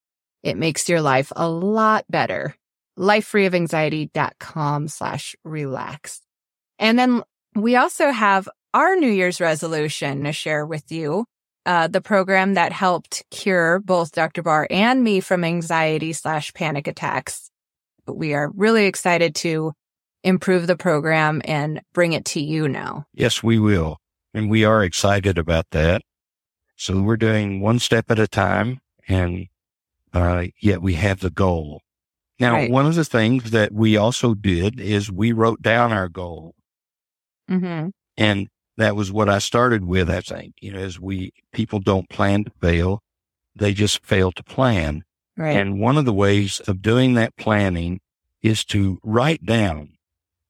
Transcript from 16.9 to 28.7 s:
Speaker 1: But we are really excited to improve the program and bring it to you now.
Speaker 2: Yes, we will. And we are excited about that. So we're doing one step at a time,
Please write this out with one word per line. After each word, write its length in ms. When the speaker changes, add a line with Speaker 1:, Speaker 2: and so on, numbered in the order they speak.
Speaker 1:
But 140
we 160
are 200
really 300
excited 520
to 360
improve 440
the 100
program 720
and 340
bring 180
it 140
to 140
you 280
now. 360
Speaker 2:
Yes, 280
we 160
will. 380
And 160
we 140
are 200
excited 540
about 320
that. 320
So 260
we're 160
doing 420
one 180
step 320
at 80
a 80
time, 540